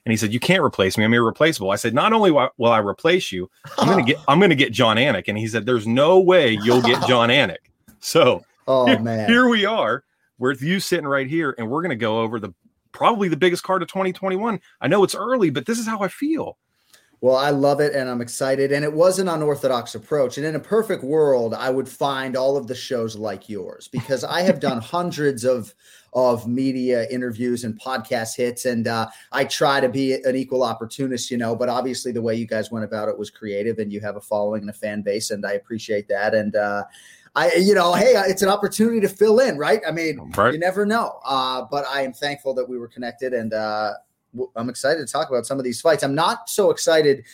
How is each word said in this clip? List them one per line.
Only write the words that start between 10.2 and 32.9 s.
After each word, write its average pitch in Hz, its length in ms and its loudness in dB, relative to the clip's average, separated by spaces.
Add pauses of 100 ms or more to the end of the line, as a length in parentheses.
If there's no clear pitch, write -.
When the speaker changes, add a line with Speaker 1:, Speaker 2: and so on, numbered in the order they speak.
Speaker 1:
with 127 240 -2
you 180 180 0
sitting 165 260 -4
right 139 200 -2
here, 147 320 -2
and 113 100 -6
we're 147 140 -2
gonna 160 140 -4
go 110 240 0
over 113 180 -4
the, 101 160 -10 (380)
probably 196 360 0
the 156 80 0
biggest 175 260 0
card 185 200 -2
of 160 60 -8
twenty 190 240 -4
twenty-one. 190 480 -4 (200)
I 127 80 -2
know 190 160 4
it's - 100 0
early, 226 360 0
but 135 160 -4
this 233 120 -2
is 226 80 -6
how 220 140 -4
I 190 80 -2
feel. - 480 -6 (640)
Speaker 2:
Well, 127 160 4
I 143 140 2
love 143 300 2
it, 147 140 2
and 131 140 -2
I'm 123 140 -4
excited, 135 500 0
and 143 100 0
it 151 120 -2
was 180 240 4
an 190 100 -2
unorthodox 139 680 -2
approach. 127 440 -2
And 147 80 -4
in 160 80 -4
a 147 60 -6
perfect 208 440 -2
world, 135 480 2
I 113 160 -4
would 131 180 -2
find 135 480 -4
all 135 220 0
of 127 100 -6
the 123 80 -8
shows 113 400 -6
like 104 320 -8
yours - 420 -12
because 131 360 -4
I 156 160 -2
have 185 180 4
done 135 200 -2
<laughs> - 20 -4
hundreds 147 640 -2
of, 123 300 -2 (400)
of 120 340 2
media 127 640 0
interviews 123 540 -4
and 110 140 -6
podcast 120 580 -6
hits, 120 280 -4
and, 117 220 -2
uh, 113 220 -2 (240)
I 135 120 0
try 139 360 0
to 131 80 2
be 131 260 -2
an 131 200 -2
equal 131 280 -2
opportunist, 120 680 -6
you 123 60 -4
know, 117 180 -2
but 120 140 -2
obviously 123 440 -4
the 113 100 -4
way 113 140 -2
you 117 100 -6
guys 110 240 -4
went 113 160 -6
about 107 240 -6